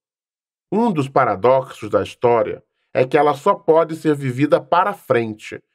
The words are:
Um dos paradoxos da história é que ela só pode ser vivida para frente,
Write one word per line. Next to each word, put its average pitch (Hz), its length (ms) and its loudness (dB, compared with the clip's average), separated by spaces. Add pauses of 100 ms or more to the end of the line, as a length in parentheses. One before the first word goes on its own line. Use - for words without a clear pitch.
(720)
Um 220 220 0
dos 139 160 -4
paradoxos 123 800 0
da 98 140 0
história 107 600 -2 (300)
é 127 140 0
que 143 100 0
ela 147 160 2
só 196 220 -2
pode 160 420 0
ser 156 180 -2
vivida 139 460 0
para 180 320 0
frente, 117 680 -6 (160)